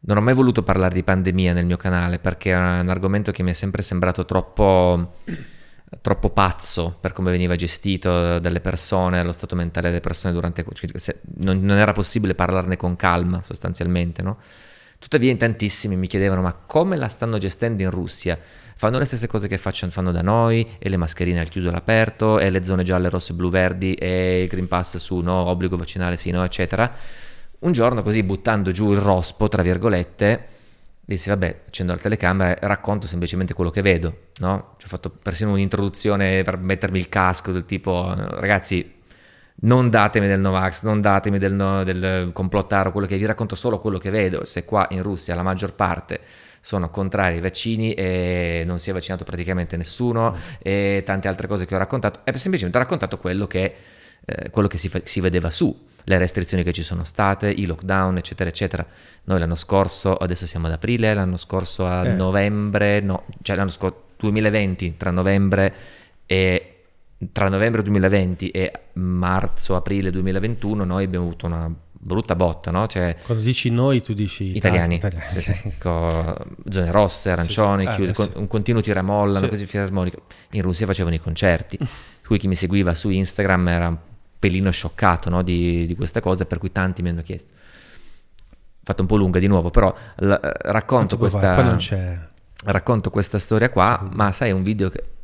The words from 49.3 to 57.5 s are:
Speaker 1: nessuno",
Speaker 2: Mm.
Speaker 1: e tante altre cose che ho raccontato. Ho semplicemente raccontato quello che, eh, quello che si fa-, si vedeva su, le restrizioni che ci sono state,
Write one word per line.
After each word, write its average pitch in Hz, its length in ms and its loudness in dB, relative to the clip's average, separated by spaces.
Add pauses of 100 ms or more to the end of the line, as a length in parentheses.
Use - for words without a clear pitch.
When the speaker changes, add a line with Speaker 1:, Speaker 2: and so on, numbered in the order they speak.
Speaker 1:
nessuno", 113 540 -2
Speaker 2:
Mm. 85 100 -8 (220)
Speaker 1:
e 98 420 0
tante 95 220 -2
altre 92 220 -4
cose 92 180 -2
che - 80 -4
ho 95 40 2
raccontato. 104 420 -2
Ho 113 160 -4
semplicemente 123 420 0
raccontato 123 400 -2
quello 95 300 -2
che, 95 260 -2 (500)
eh, - 260 -8
quello 101 180 2
che 92 100 -4
si 85 100 -4
fa-, 90 140 -4
si - 180 -4
vedeva 87 300 0
su, - 260 0 (280)
le 95 140 4
restrizioni 90 440 0
che 85 100 0
ci 85 120 -4
sono 85 180 -6
state, 98 480 0